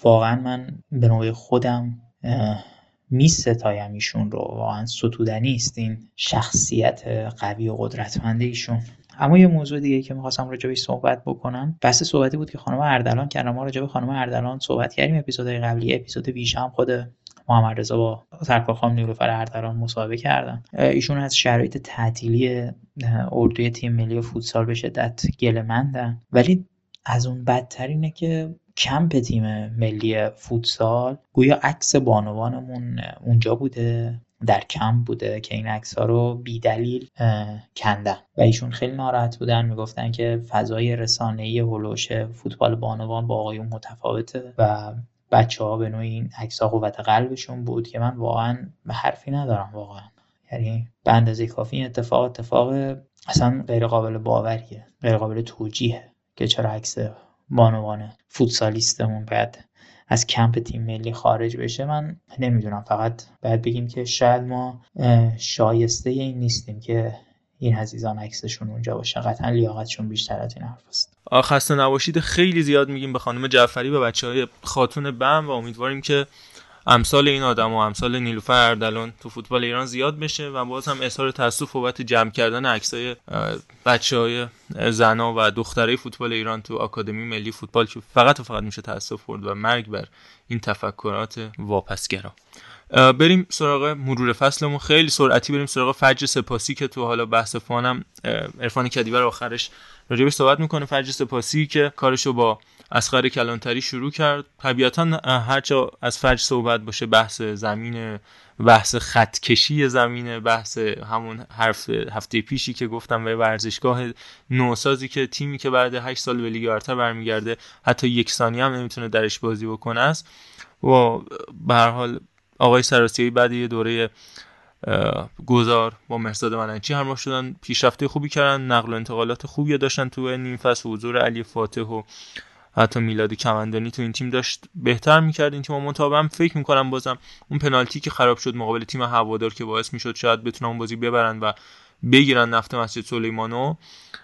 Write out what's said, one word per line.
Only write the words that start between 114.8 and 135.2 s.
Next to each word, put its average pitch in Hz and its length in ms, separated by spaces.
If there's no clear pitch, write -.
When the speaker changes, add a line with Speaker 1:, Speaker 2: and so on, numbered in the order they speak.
Speaker 2:
که 131 200
تیمی 143 300
که 135 120
بعد 127 260
هشت 123 280
سال 123 180
به 117 80
لیگ 113 180
برتر 113 280
برمیگرده 113 640
حتی 127 240
یک 120 240
ثانیه 120 340
هم 135 80
نمی‌تونه 123 340
درش 110 320
بازی 110 260
بکنه 113 340
است. 147 280
و 123 340
به 120 60
هر 117 160
حال 120 300
آقای 127 240
سراسیایی 120 480
بعد 120 200
یه 120 160
دورهٔ، 113 420
اه، 104 420
گذار 117 480
با 120 100
مهرزاد 110 360
مننچی 110 400
همراه 135 220
شدن، 127 460
پیشرفت‌های - 460
خوبی 143 220
کردن، 139 320
نقل 120 320
و - 20
انتقالات 113 500
خوبی 147 320
داشتن 135 320
تو 127 280
نیم 127 200
فصل، 123 320
حضور 113 280
علی 117 260
فاتح 110 380
و 110 200
حتی 113 220
میلاد 110 340
کمندانی 110 580
تو 127 100
این 117 100
تیم 123 180
داشت 127 360
بهتر 127 440
می‌کرد 156 340